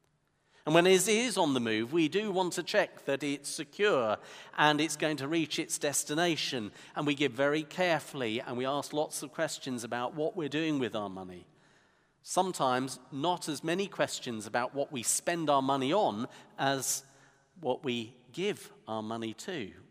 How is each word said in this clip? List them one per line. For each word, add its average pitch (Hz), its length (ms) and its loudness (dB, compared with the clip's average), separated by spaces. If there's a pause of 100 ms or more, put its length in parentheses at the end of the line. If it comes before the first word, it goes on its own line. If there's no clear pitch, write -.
(680)
And 151 80 4
when 175 120 10
it 185 200 8
is 220 300 2
on 165 160 4
the 131 80 2
move, 113 320 0
we 165 160 4
do 202 240 -2
want 180 220 0
to 180 80 -2
check - 420 0
that 139 180 -2
it's 143 280 -4
secure 147 680 0 (400)
and 151 240 6
it's - 160 0
going 156 220 -2
to 135 100 -4
reach 165 300 -2
its - 180 -4
destination, 147 960 -2 (240)
and 156 100 -2
we 147 80 4
give 135 180 2
very 143 300 2
carefully, 147 800 -2
and 131 160 -6
we 123 80 -2
ask 139 300 -4
lots - 280 -2
of 147 120 -12
questions 131 500 -4
about 120 300 -4
what 156 200 -2
we're 156 140 -4
doing 151 300 0
with 113 180 -2
our 104 140 -4
money. 92 360 -12 (800)
Sometimes 135 720 0 (140)
not 160 380 -2
as 139 120 -6
many 175 240 0
questions 120 600 -4
about 123 280 -2
what 139 160 -4
we 127 120 -4
spend 170 480 0
our 139 100 6
money 135 320 2
on 131 340 2 (320)
as 139 460 0 (560)
what - 240 -2
we 120 300 -2 (180)
give 180 400 -4 (160)
our 110 140 -2
money 113 320 -6
to. 131 360 -8 (200)